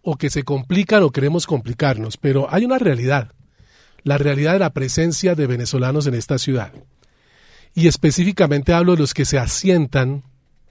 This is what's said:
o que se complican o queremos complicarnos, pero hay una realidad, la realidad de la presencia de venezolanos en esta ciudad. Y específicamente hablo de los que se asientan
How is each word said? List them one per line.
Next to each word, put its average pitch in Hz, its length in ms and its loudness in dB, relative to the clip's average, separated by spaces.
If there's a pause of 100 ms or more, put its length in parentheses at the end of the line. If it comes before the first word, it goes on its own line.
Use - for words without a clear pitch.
o 156 140 -4
que 143 160 -2
se 143 100 -2
complican 175 640 2
o 143 80 4
queremos 135 340 0
complicarnos, 117 720 -2
pero 135 320 0
hay 202 160 0
una 262 140 0
realidad, 131 540 0 (680)
la 143 160 0
realidad 143 360 2
de 196 60 4
la 165 120 0
presencia 160 640 0
de 151 100 0
venezolanos 127 640 -2
en 123 80 0
esta 123 240 -2
ciudad. 123 320 -4 (1040)
Y 170 120 4
específicamente 160 880 0
hablo 175 200 4
de 165 80 2
los 135 120 -2
que 139 120 -2
se 139 120 0
asientan 139 880 0 (480)